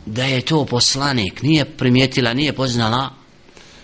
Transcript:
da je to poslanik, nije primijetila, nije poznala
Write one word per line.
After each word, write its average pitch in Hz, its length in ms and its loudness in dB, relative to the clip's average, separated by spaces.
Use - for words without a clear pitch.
da 113 180 -4
je 131 180 0
to 147 240 0
poslanik, 123 760 0
nije 151 240 2
primijetila, 127 680 2
nije 139 200 -2
poznala 123 560 -2